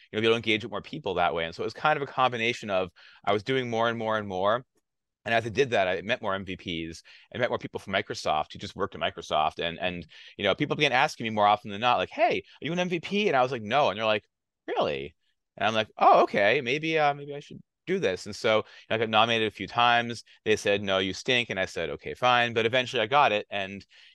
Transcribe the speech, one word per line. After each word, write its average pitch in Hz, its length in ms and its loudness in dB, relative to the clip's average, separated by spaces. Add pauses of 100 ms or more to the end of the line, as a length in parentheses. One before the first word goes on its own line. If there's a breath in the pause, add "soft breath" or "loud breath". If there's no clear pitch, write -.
(120 loud breath)
you 101 60 -8
know, - 20 -2
be 113 80 2
able 113 60 6
to 117 60 0
engage 110 260 0
with 104 60 -12
more 101 100 -6
people - 320 -6
that 85 200 2
way." 82 120 -2
And 82 100 -8
so 117 80 -6
it - 40 -2
was 113 60 -8
kind 151 220 2
of 143 80 -4
a 131 80 -8
combination 120 580 -2
of 92 220 0 (320 loud breath)
I 101 80 0
was 104 120 0
doing 131 260 -2
more 113 180 2
and 117 100 -2
more 110 200 -2
and 104 100 -6
more, 101 380 0 (600)
and 110 80 0
as 117 120 2
I 120 40 -6
did 117 220 2
that, 98 160 2
I 90 140 -2
met 107 200 -4
more 101 140 -2
M 95 100 -6
V 92 120 -8
Ps 82 440 -8 (300 loud breath)
and 104 80 -8
met 123 100 0
more 117 80 -2
people - 220 -10
from 98 140 -10
Microsoft 92 600 -2
who 87 60 -16
just - 160 -12
worked 95 200 -4
at 80 60 -12
Microsoft. 80 580 -2
And, 82 200 -6
and, 87 260 -6 (320 loud breath)
you 104 60 -6
know, 98 100 4
people 151 220 -4
began 147 160 0
asking 131 320 0
me 113 60 -4
more 107 180 4
often 104 240 2
than 101 100 -8
not, 120 160 2
like, 90 120 0
"Hey, 302 340 0 (180 loud breath)
are - 40 -8
you 156 80 -4
an 175 60 -2
M 180 100 -2
V 170 100 -4
P?" 202 280 -2
And 143 100 2
I 127 40 6
was 127 100 2
like, 123 100 -6
"No." 117 280 2
And 95 80 -2
they're 113 80 -2
like, 107 200 0 (420)
"Really?" 73 480 -2 (420)
And 101 100 0
I'm 113 60 0
like, 110 240 0
"Oh, - 260 6
okay. 120 380 2
Maybe, 156 380 -2
uh, 143 140 4
maybe 143 200 -12
I 143 60 -10
should - 220 -18 (240)
do 190 140 -2
this." 95 260 -2
And 104 100 -10
so 110 280 2 (260 loud breath)
I 110 80 0
got 113 120 0
nominated 110 380 4
a 101 80 -6
few 95 120 -8
times. 120 560 2 (220 soft breath)
They 110 100 4
said, 101 260 2
"No, 98 160 2
you 95 160 0
stink." 123 360 0
And 101 100 -4
I 95 60 0
said, 85 260 -6
"Okay, - 220 -10
fine." 120 400 2
But 113 120 2
eventually 123 360 0
I 107 60 -2
got 131 240 4
it. 104 180 0
And, 98 360 -8 (300 soft breath)